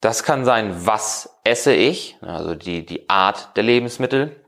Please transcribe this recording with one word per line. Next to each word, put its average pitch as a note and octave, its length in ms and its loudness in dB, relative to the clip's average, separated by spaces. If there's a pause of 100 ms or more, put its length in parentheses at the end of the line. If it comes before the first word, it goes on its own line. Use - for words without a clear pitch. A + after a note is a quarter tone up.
Das A2+ 240 -2
kann C3+ 220 0
sein, G#2 400 0
was - 580 -4
esse A#2+ 300 2
ich, A2+ 480 0
also E2 320 -8
die, E2+ 300 -8
die - 240 -12
Art F#2+ 480 0
der G#2 60 0
Lebensmittel. B2+ 840 0